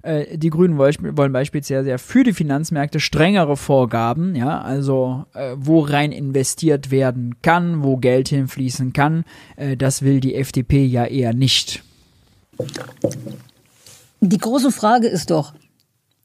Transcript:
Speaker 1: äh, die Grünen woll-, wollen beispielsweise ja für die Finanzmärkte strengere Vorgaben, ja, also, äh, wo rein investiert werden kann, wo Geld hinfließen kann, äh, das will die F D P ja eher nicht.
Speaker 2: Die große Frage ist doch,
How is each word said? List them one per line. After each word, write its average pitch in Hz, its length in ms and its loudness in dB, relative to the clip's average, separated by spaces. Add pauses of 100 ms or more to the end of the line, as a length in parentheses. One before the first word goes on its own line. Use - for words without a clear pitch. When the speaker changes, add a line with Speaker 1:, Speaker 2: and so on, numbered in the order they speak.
Speaker 1:
äh, 156 340 -4
die 160 140 0
Grünen 160 280 2
woll-, 143 380 0
wollen 139 160 2
beispielsweise 135 580 -4
ja 127 80 -4
für - 260 2
die 233 80 2
Finanzmärkte 151 680 -2
strengere 156 580 2
Vorgaben, 127 800 0
ja, 143 260 -2
also, 135 720 -2
äh, 127 220 -8
wo 147 240 4
rein 147 300 0
investiert 139 800 -2
werden 127 500 0
kann, 170 440 0
wo 135 140 2
Geld 127 320 2
hinfließen 131 600 -4
kann, 160 320 2 (300)
äh, 135 220 -6
das 131 260 -2
will 135 160 4
die 131 160 -2
F 131 160 -4
D 131 140 -2
P 139 200 4
ja 123 200 2
eher 123 280 -2
nicht. - 520 0 (2250)
Speaker 2:
Die 190 180 4
große 247 340 0
Frage 226 340 2
ist 175 240 -2
doch, 156 240 -2 (720)